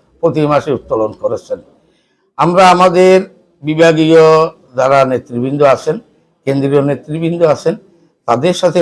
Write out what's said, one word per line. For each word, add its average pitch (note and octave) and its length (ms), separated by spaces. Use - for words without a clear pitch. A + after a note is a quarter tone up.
প্রতি D#3 260
মাসে D3 260
উত্তোলন A2 400
করেছেন। - 460
আমরা F3 340
আমাদের F#3 460
বিভাগীয় D#3+ 600
যারা C3+ 280
নেতৃবৃন্দ B2+ 580
আছেন, C#3 340
কেন্দ্রীয় C#3 380
নেতৃবৃন্দ D#3+ 600
আছেন, D#3+ 320
তাদের C3 260
সাথে F3 280